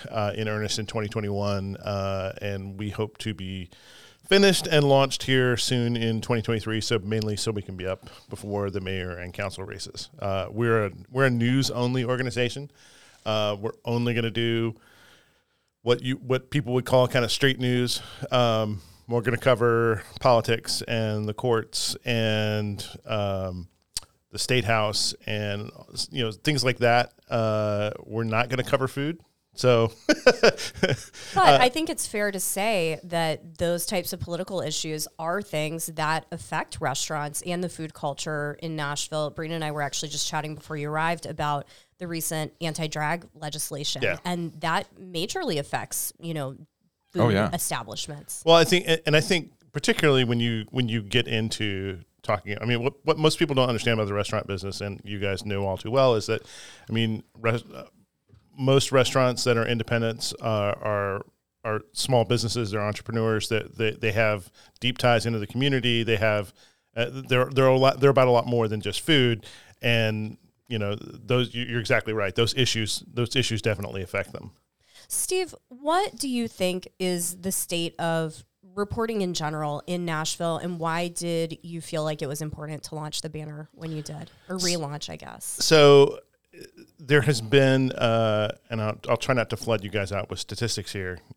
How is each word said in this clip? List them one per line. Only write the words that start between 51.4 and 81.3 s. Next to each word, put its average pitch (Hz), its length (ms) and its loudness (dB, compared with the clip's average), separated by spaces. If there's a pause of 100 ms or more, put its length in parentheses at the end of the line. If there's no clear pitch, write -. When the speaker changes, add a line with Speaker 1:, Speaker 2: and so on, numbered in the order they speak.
Speaker 1:
talking, 104 380 -2
I - 20 -6
mean, 117 180 0
what, 135 120 -2 (100)
what 156 140 2
most 156 200 2
people 151 160 2
don't 127 140 4
understand 117 320 2
about 107 80 0
the 101 60 -2
restaurant 104 340 -2
business, 98 320 -6
and 101 240 -8
you 101 160 -10
guys 98 260 -4
know 98 220 -2
all 95 80 -2
too 107 160 -8
well, 131 240 4
is 104 120 -2
that, 110 140 -2 (480)
I 107 40 -4
mean, 110 280 0 (160)
res-, 113 280 0 (100)
uh, 64 120 -16 (720)
most 135 360 4
restaurants 127 500 4
that 120 140 4
are 113 100 0
independents, 113 720 -2
uh, 104 400 0
are, 101 440 -2 (400)
are 110 160 -2 (100)
small 127 320 2
businesses, 107 480 0
they're 104 100 -2
entrepreneurs, 110 680 -2
that - 280 -2
they, 110 140 0
they 107 220 -2
have 107 360 2 (300)
deep 123 180 -2
ties 120 280 4
into 117 140 0
the 104 80 -6
community. 120 560 2
They 110 120 2
have, 104 380 0 (420)
uh, 117 120 0 (200)
they're, 127 220 4
they're 135 180 4
a 131 100 6
lot, 131 220 6
they're 139 100 8
about 131 200 6
a - 20 6
lot 120 160 4
more 117 220 2
than 107 100 -2
just 101 220 -4
food. 123 440 4 (360)
And, 110 560 0 (320)
you 117 100 -4
know, 101 160 -2
those, 117 580 -2
you, 120 120 -6
you're 120 160 -4
exactly 110 320 0
right. 101 200 -2
Those 117 220 2
issues, 113 480 0 (100)
those 120 220 -2
issues 113 260 0
definitely 101 400 -2
affect 95 300 -6
them. - 200 -14 (560)
Speaker 2:
Steve, - 460 -4 (140)
what 302 480 -2
do 269 140 -6
you 240 180 -2
think 180 400 -4 (100)
is 180 440 -2
the 185 100 -4
state 170 480 -4
of 165 460 -2 (300)
reporting 214 460 -2
in 180 120 -2
general 151 520 -4
in 180 200 -4
Nashville, 165 500 -2
and 175 240 -6
why 165 300 -2
did 165 540 -2